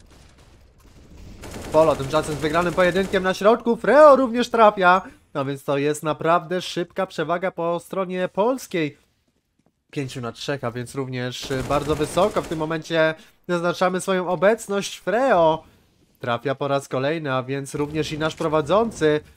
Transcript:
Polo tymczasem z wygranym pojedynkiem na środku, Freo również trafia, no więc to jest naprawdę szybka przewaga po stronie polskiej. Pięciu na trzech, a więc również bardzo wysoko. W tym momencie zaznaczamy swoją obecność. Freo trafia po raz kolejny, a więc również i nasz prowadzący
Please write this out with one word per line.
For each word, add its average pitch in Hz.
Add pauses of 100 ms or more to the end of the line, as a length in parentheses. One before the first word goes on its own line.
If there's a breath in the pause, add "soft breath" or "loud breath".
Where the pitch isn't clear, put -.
(1700)
Polo 156
tymczasem 151
z -
wygranym 160
pojedynkiem 185
na 185
środku, 233
Freo 277
również 247
trafia, 202 (320 loud breath)
no 139
więc 139
to 143
jest 147
naprawdę 160
szybka 175
przewaga 175
po 170
stronie 185
polskiej. 190 (920)
Pięciu 135
na 117
trzech, 139
a 120
więc 120
również 127 (220)
bardzo 143
wysoko. 170
W 139
tym 160
momencie 160 (320 loud breath)
zaznaczamy 175
swoją 185
obecność. 196
Freo 180 (560 soft breath)
trafia 123
po 143
raz 139
kolejny, 143
a 131
więc 139
również 151
i 151
nasz 156
prowadzący 156 (180 soft breath)